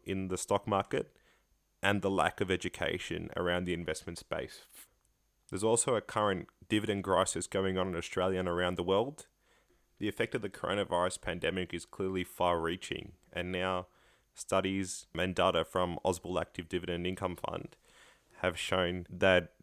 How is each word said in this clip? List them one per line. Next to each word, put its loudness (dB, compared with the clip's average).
in -4
the -2
stock 0
market -2
and 2
the 0
lack 2
of -2
education -2
around 0
the 0
investment -6
space. -8
There's -2
also 4
a 0
current 0
dividend 2
crisis 2
going 0
on 2
in -2
Australia 0
and 0
around 0
the -2
world. 0
The -2
effect -2
of -4
the -4
coronavirus 0
pandemic -2
is -6
clearly -2
far-reaching, -2
and -4
now 0
studies -2
and 0
data 4
from 0
Ausbil 0
Active -8
Dividend -2
Income -4
Fund -8
have 2
shown 0
that 6